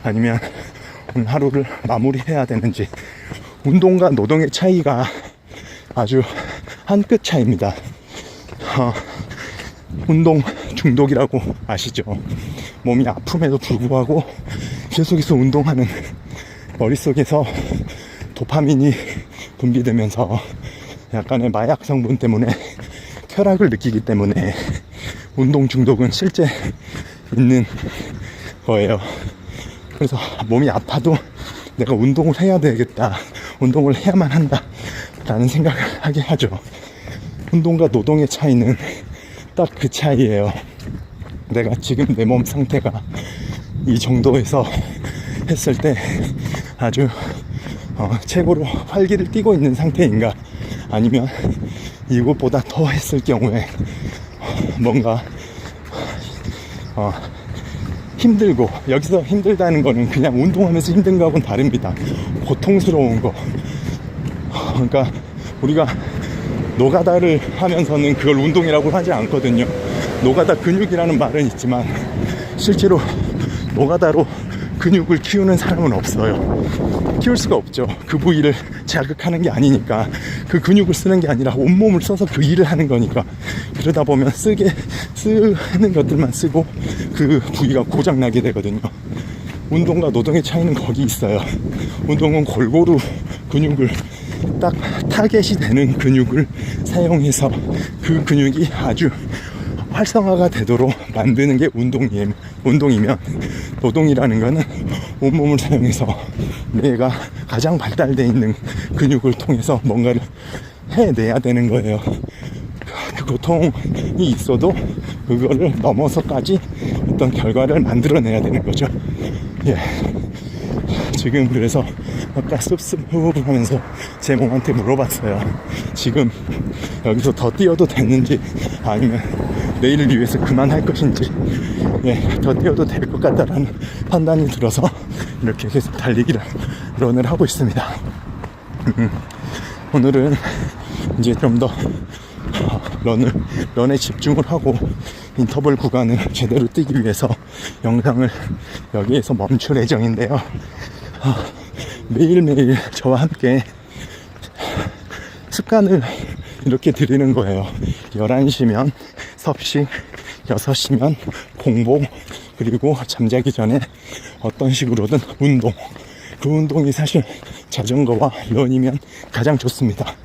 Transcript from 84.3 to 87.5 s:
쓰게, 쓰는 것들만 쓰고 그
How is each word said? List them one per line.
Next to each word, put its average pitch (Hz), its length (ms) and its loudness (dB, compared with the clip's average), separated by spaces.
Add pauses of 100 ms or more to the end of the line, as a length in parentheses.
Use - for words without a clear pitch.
쓰게, 196 420 2 (400)
쓰는 208 800 2
것들만 147 380 2
쓰고 160 340 0 (480)
그 143 260 4 (140)